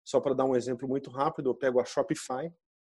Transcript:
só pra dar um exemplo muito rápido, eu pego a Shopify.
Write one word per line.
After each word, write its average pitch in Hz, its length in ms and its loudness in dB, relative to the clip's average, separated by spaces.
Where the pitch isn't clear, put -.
só - 180 0
pra 135 120 0
dar 131 120 2
um 131 120 4
exemplo 123 320 -2
muito 135 220 -2
rápido, 139 400 0
eu 117 40 0
pego 127 260 2
a 123 40 0
Shopify. 143 680 -4